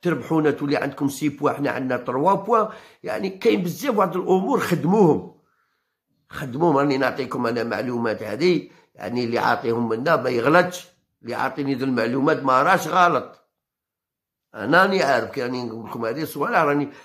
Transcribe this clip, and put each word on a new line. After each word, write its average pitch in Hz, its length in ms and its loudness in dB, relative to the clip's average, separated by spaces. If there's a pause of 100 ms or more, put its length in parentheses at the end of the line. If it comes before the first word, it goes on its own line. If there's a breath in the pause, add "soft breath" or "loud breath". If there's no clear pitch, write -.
تربحونا 151 480 0
تولي 143 260 -2
عندكم 139 320 -2
سي 147 200 -4
بوا، 139 220 -2
حنا 131 200 -2
عندنا 127 260 -2
تروا 135 380 0
بوا. 214 340 0 (340 loud breath)
يعني 190 280 -6
كاين 214 320 2
بزاف 202 340 -4
واحد 185 200 0
الامور 190 440 2
خدموهم، 165 760 2 (960)
خدموهم. 143 460 0
راني 139 220 2
نعطيكم 131 480 -2
انا 117 180 -2
معلومات 117 580 -4
هذه، 135 460 0 (260 loud breath)
يعني 120 300 -4
اللي 117 140 0
عاطيهم 117 500 0
منا 135 280 0
ما 123 140 0
يغلطش، 151 580 2 (340)
اللي 117 120 -8
عاطيني 135 400 -2
ذو 127 100 -4
المعلومات 131 580 0
ما 131 200 4
راش 170 260 2
غلط. 170 600 0 (1040)
انا 131 280 4
راني 190 200 2
عارف 127 280 0
كي 135 120 -6
راني 127 220 -4
نقول 110 260 -10
لكم 117 140 -6
هذه 127 180 -4
الصوالح، 151 360 -2
راني 143 300 2 (160 loud breath)